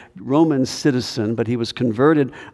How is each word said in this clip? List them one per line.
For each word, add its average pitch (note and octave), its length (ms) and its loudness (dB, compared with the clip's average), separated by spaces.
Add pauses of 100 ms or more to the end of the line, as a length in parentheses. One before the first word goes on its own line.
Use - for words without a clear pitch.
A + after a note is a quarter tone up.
(160)
Roman C3+ 480 2
citizen, A#2+ 720 -2
but A2 120 -2
he A#2+ 80 -2
was A#2 160 -4
converted B2+ 600 2 (220)